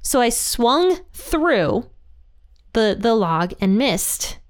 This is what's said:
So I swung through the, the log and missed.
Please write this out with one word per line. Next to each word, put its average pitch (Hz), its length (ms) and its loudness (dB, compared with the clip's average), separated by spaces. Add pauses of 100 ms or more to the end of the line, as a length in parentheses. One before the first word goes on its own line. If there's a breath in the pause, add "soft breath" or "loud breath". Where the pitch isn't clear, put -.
So - 180 0
I 240 100 2
swung 277 680 0 (120)
through 294 760 -2 (840)
the, 214 260 2
the 226 160 2
log 175 440 0
and 196 180 2
missed. - 600 -2 (100)